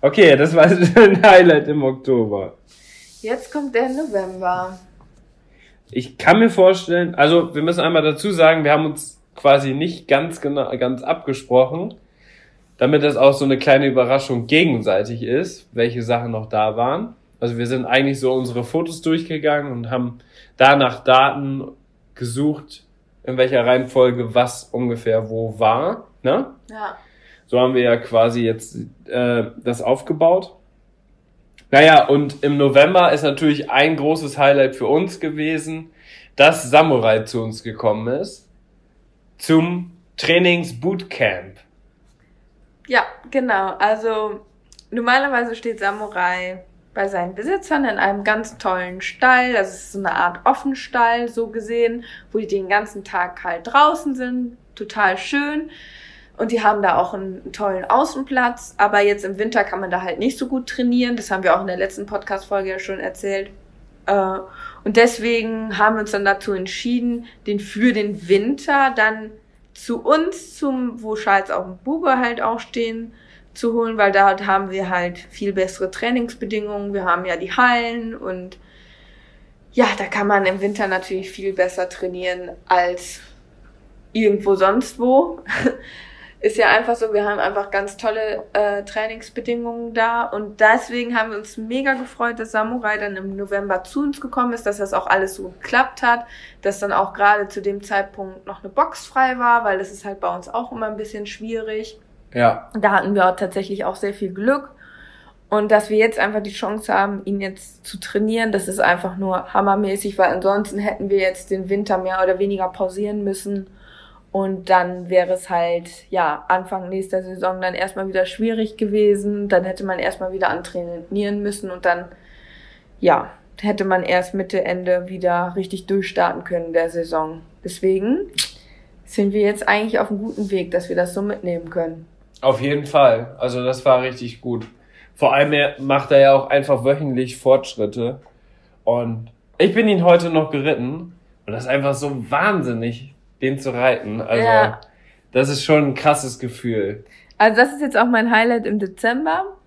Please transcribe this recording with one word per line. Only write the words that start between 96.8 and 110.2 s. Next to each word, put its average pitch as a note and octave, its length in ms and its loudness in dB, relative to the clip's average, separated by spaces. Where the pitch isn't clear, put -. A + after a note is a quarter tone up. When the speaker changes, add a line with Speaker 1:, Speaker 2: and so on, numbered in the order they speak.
Speaker 2:
auch G3 220 0
gerade G3+ 340 2
zu G3+ 140 -10
dem G3+ 200 -6
Zeitpunkt G3 640 -8
noch G3 160 -14
eine G3+ 120 -16
Box E4 320 -2
frei C4 340 0
war, A#3+ 240 2
weil G3 140 0
das F#3+ 140 -8
ist - 120 -18
halt G3 160 -12
bei F3 160 -4
uns F3+ 140 -14
auch A#3+ 240 -8
immer A3+ 140 -6
ein G#3 100 -8
bisschen G#3+ 300 -10
schwierig. A3 680 -10
Speaker 1:
Ja. A#2+ 440 2
Speaker 2:
Da G#3 140 2
hatten G3+ 240 0
wir F#3 140 4
auch F3+ 80 -2
tatsächlich G3 480 -6
auch F#3 100 -4
sehr G3+ 180 -6
viel F#3+ 200 -8
Glück A3+ 360 -2
und G#3 220 0
dass G#3+ 180 2
wir G#3+ 80 0
jetzt A3 220 2
einfach G#3+ 240 -2
die G3+ 80 -10
Chance G#3+ 420 -6
haben, G3 300 0
ihn G3 160 -4
jetzt - 460 -12
zu - 160 -14
trainieren, A3 500 -2
das G3+ 160 -2
ist F#3+ 140 -6
einfach F3+ 340 0
nur F#3+ 380 -4
hammermäßig, G3 640 0
weil F#3 160 4